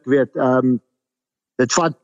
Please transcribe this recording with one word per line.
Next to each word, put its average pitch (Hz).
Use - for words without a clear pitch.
weet, 131
ehm, 127
dit 127
vat 165